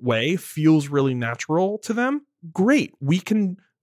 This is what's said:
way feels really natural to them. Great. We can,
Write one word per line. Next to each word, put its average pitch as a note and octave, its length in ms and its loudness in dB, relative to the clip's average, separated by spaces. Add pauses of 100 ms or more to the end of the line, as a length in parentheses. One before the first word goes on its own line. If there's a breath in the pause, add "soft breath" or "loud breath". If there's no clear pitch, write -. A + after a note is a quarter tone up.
way B2 340 0
feels D#3 540 2
really C3+ 260 0
natural D#3 640 -2
to - 140 -6
them. C4 320 -2 (260)
Great. A3+ 480 2
We D3 220 0
can, G3+ 340 -2 (280 soft breath)